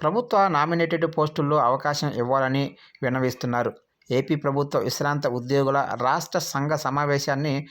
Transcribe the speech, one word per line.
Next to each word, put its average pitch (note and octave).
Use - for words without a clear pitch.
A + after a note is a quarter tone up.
ప్రభుత్వ G3
నామినేటెడ్ E3
పోస్టుల్లో D3+
అవకాశం C#3
ఇవ్వాలని C3
విన్నవిస్తున్నారు. B2
ఏపీ C3+
ప్రభుత్వ C#3+
విశ్రాంత C#3+
ఉద్యోగుల C3+
రాష్ట్ర D#3
సంఘ D3
సమావేశాన్ని, C#3+